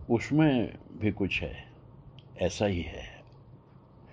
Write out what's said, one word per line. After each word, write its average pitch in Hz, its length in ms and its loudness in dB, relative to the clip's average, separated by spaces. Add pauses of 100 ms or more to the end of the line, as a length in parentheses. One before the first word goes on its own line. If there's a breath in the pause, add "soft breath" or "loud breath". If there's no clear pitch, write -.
(100)
उसमें 131 680 4 (220)
भी 107 120 2
कुछ - 300 -2
है, 80 300 -10 (680)
ऐसा 95 280 0
ही 87 160 0
है, - 400 -12 (920 loud breath)